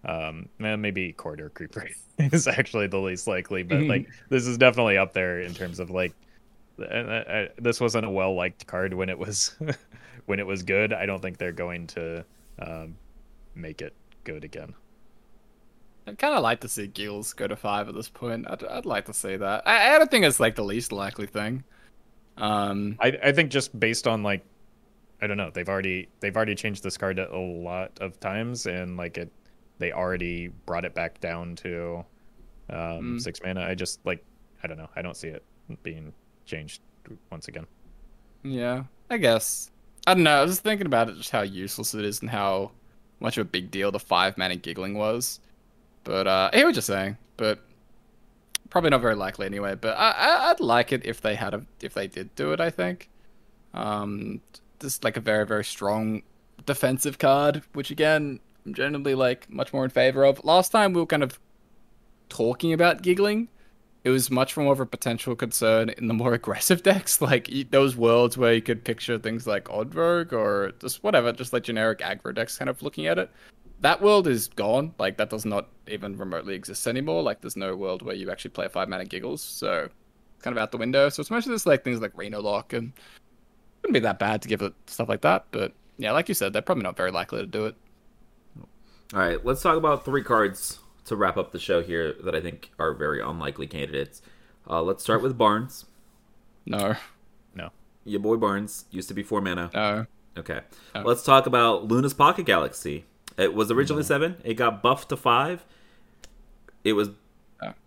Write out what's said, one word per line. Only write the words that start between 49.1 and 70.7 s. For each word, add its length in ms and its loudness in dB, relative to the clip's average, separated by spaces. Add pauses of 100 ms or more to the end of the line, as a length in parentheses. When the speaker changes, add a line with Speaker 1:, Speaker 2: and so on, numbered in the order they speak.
Speaker 2:
likely 320 -6
anyway. 280 -4
But 220 -2
I, 140 4
I, 400 4
I'd 80 2
like 320 4
it 140 -2
if 160 -6
they 140 0
had 200 -4
a, 100 -8 (160)
if 140 -10
they 120 -4
did 280 -12
do 160 -2
it, 100 -2
I 80 0
think. 400 -6 (640)
Um, 680 -6 (380)
just, 240 -8
like, 140 0
a 40 -4
very, 260 2
very 180 0
strong 560 -2 (460)
defensive 500 0
card, 460 4 (100)
which, 160 -6
again, 500 2 (280)
I'm 80 -10
generally, 400 0
like, 340 2
much 240 -6
more 100 0
in 60 0
favor 340 6
of. 220 6
Last 260 6
time 220 6
we 80 4
were 60 0
kind 160 4
of 160 -4 (880)
talking 440 0
about 280 4
giggling, 460 2 (560)
it 80 2
was 180 2
much 260 2
more 160 4
of 80 4
a 60 0
potential 500 -4
concern 540 4
in 180 -6
the 60 2
more 200 2
<laughs> 20 2
aggressive 480 2
decks, 380 4
like, 300 2
y-, 200 -4
those 240 6
worlds 420 6
where 160 6
you 80 4
could 220 -2
picture 340 -4
things 300 -6
like 240 -2
Odd 240 -6
Rogue 380 2
or 460 0